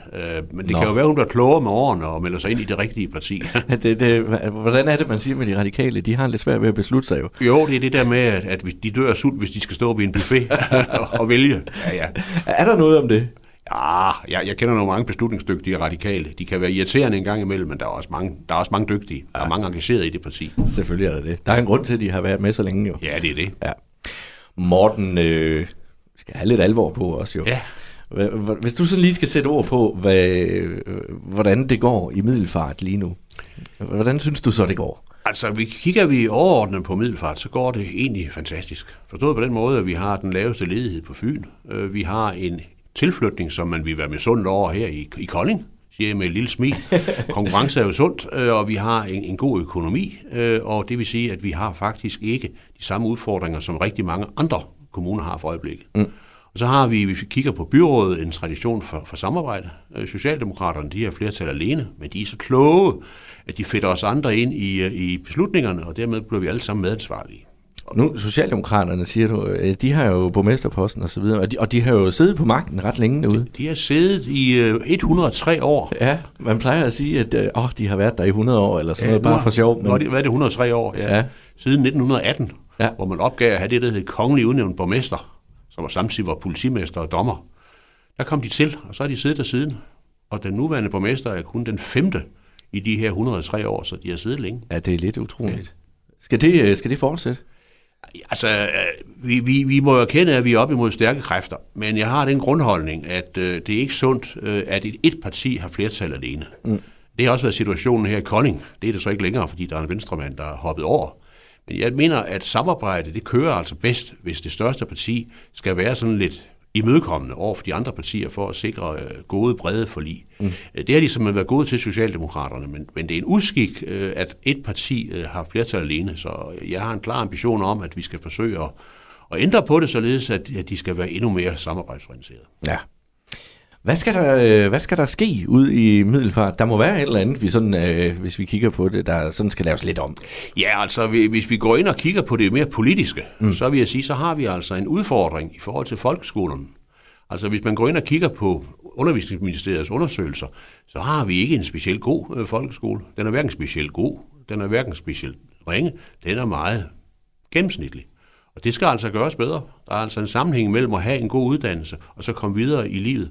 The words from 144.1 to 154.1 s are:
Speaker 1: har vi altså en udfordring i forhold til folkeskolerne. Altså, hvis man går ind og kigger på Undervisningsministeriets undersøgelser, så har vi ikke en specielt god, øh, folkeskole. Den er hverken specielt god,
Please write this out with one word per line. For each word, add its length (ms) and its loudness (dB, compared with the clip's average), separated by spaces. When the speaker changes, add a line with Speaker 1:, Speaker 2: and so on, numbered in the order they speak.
Speaker 1:
har 200 -2
vi 100 -2
altså 300 -4
en 140 -2
udfordring 680 0
i 20 -20
forhold 280 -6
til 100 -8
folkeskolerne. 680 -4
Altså, 180 -6
hvis 160 -2
man 100 0
går 140 2
ind 80 0
og 80 0
kigger 240 2
på 360 -2
Undervisningsministeriets 880 -2
undersøgelser, 560 -4
så 100 -12
har 260 -2
vi 160 2
ikke 140 2
en 100 0
specielt 360 -4
god, 360 -4
øh, 100 -4
folkeskole. 540 -6
Den 100 -4
er 40 -2
hverken 200 0
specielt 420 -6
god, 260 -2